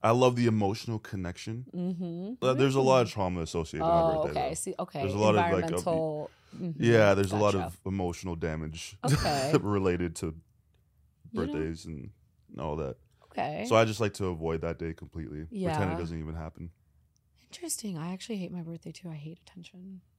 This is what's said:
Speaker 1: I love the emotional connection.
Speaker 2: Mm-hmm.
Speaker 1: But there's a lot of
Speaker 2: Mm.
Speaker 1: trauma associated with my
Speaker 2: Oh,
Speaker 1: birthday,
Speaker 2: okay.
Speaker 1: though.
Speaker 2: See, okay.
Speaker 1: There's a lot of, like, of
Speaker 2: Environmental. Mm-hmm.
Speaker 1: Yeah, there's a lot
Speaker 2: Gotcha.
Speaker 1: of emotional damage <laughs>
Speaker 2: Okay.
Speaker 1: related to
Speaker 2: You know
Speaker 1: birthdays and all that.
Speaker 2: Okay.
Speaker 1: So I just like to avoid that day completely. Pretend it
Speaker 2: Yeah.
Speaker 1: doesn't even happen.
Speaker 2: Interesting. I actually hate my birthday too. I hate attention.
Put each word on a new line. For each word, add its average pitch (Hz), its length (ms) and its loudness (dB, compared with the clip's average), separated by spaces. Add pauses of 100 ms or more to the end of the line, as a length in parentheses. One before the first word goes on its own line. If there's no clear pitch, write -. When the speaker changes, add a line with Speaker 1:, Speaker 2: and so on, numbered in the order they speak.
Speaker 1:
I 110 80 6
love 123 240 6
the 120 100 2
emotional 110 540 2
connection. 104 640 -8 (100)
Speaker 2:
Mm-hmm. 180 640 -6
Speaker 1:
But - 200 2
there's 135 160 6
a 135 60 4
lot 131 200 6
of 117 60 2
Speaker 2:
Mm. - 60 -6
Speaker 1:
trauma 90 280 0
associated 82 440 -4
with 165 80 4
my 170 80 6
Speaker 2:
Oh, 160 220 2
Speaker 1:
birthday, 147 160 -2
Speaker 2:
okay. 131 100 -2
Speaker 1:
though. 156 40 -6
Speaker 2:
See, 175 260 -8
okay. 175 220 -6
Speaker 1:
There's 98 140 -2
a - 20 0
lot 107 180 6
of, - 20 -
like, - 100 6
of 104 60 2
Speaker 2:
Environmental. 151 800 0 (240)
Mm-hmm. 160 280 -4
Speaker 1:
Yeah, 110 320 8
there's 98 160 2
a 101 60 0
lot 104 160 4
Speaker 2:
Gotcha. 95 120 0
Speaker 1:
of 90 220 -12
emotional 92 480 -4
damage 80 680 -6
<laughs> - 40 -6
Speaker 2:
Okay. 143 540 2
Speaker 1:
related 90 580 0
to - 100 -6
Speaker 2:
You 82 60 -6
know - 1120 -12
Speaker 1:
birthdays 80 380 -6
and 80 260 -12 (480)
all 76 180 -4
that. 69 200 -6 (340)
Speaker 2:
Okay. 156 360 -4
Speaker 1:
So 247 80 4
I 113 100 8
just 110 140 -4
like 104 160 0
to 101 120 -4
avoid 80 340 -4
that 82 160 -4
day 82 160 -6
completely. 78 520 -10
Pretend 85 100 -14 (360)
it - 20 -2
Speaker 2:
Yeah. - 40 -4
Speaker 1:
doesn't 82 220 -6
even 80 160 -8
happen. 80 340 -12 (840)
Speaker 2:
Interesting. 214 460 -8
I 165 160 -6
actually 208 240 -8
hate 185 140 -6
my 180 100 -8
birthday 165 300 -12
too. 170 180 -14
I 160 60 -10
hate 156 240 -14
attention. 185 640 -18 (180)